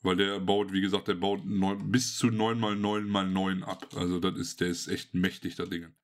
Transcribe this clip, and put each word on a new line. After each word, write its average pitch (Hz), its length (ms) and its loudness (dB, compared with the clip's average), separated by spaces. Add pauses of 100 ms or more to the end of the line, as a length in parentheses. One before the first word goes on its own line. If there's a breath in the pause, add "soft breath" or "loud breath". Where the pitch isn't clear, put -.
Weil 92 140 2
der 98 240 2
baut, 101 320 2
wie 95 80 2
gesagt, 98 260 0
der 101 80 2
baut 98 300 0
neun, 98 480 0
bis 123 240 2
zu 120 140 2
neun 110 280 2
mal 107 160 0
neun 104 340 0
mal 98 200 2
neun 95 340 0
ab. 95 320 -8
Also 90 240 0
das 87 180 0
ist, 87 240 -6
der 90 80 2
ist 85 200 -4
echt - 260 -6
mächtig, 90 400 0
der 90 120 -6
Ding. 85 380 -8